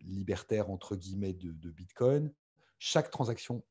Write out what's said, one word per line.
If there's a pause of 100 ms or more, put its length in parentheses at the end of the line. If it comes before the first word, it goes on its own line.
libertaire,
entre
guillemets,
de,
de
Bitcoin, (480)
chaque
transaction